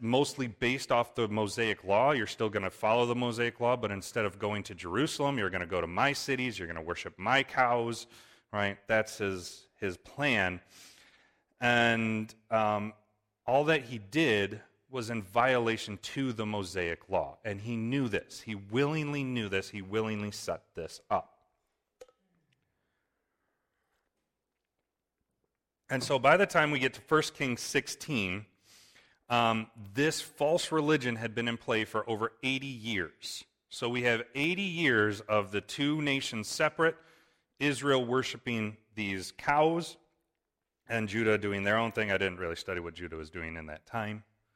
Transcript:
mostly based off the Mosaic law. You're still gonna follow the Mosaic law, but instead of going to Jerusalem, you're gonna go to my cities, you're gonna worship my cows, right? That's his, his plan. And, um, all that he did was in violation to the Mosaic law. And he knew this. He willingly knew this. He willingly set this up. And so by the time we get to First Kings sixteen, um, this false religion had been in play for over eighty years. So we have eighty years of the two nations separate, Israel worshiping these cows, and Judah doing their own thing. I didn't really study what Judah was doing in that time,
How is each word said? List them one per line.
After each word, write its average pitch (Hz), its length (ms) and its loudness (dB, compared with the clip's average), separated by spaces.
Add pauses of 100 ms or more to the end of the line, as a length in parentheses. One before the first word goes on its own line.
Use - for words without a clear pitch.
mostly 127 480 2
based 123 420 -2
off 120 240 2
the 113 140 0
Mosaic 104 560 0
law. 107 260 6
You're 120 160 0
still 113 220 -2
gonna 98 220 -2
follow 120 360 2
the 120 80 2
Mosaic 120 460 -2
law, 120 160 2
but 110 160 -4
instead 101 320 -4
of 101 160 -4
going 104 240 -2
to 101 100 -12
Jerusalem, 135 640 -2
you're 95 120 0
gonna 90 160 -4
go 87 140 -2
to 82 60 -2
my 110 260 0
cities, 127 460 -4
you're 90 80 -8
gonna 82 160 -8
worship 85 340 -8
my 123 280 2
cows, 120 640 0 (440)
right? 101 260 -2 (100)
That's 110 300 0
his, 95 580 -4
his 92 220 -4
plan. 101 640 0 (1000)
And, 113 720 2 (160)
um, 107 420 2 (540)
all 135 180 4
that 151 180 2
he 120 160 -8
did 104 640 2 (280)
was 120 200 -6
in 113 120 -4
violation 113 760 2
to 135 340 -4
the 110 140 -4
Mosaic 92 640 -4
law. 82 340 -2
And 101 160 -6
he 117 160 -6
knew 120 320 0
this. - 320 -4
He 110 140 -8
willingly 143 680 -2
knew 120 280 -2
this. 95 180 -2
He 104 140 -10
willingly 104 480 -2
set - 320 -8 (120)
this - 360 -10
up. - 240 -2 (4000)
And 127 120 0
so 139 160 0
by 143 200 8
the 196 80 6
time 151 240 2
we 147 80 0
get 127 160 0
to - 80 -18
First - 320 2
Kings 123 260 -2
sixteen, 107 840 -2 (840)
um, 113 380 2 (260)
this 147 300 0
false 160 500 0
religion 147 440 2
had 110 180 -6
been 117 140 -2
in 117 100 -4
play 110 260 0
for 107 240 -4
over 110 240 0 (100)
eighty 135 240 -2
years. 107 800 -6 (240)
So 120 220 -4
we 123 120 -2
have 117 200 4 (120)
eighty 165 280 0
years 123 580 4
of 107 300 0
the 101 100 0
two 147 400 -2
nations 135 480 -2
separate, 160 480 2 (600)
Israel 135 460 2
worshiping 117 760 -2 (160)
these 98 420 -4
cows, 160 600 2 (920)
and 113 200 -2
Judah 110 280 2
doing 101 280 -2
their 104 120 4
own 113 160 0
thing. 107 180 -2
I 95 60 4
didn't 95 220 0
really 85 180 -4
study 90 240 -6
what 85 140 -10
Judah 82 220 -10
was 78 140 -10
doing 82 260 -8
in 80 100 -12
that 76 200 -14
time, 107 380 -6 (320)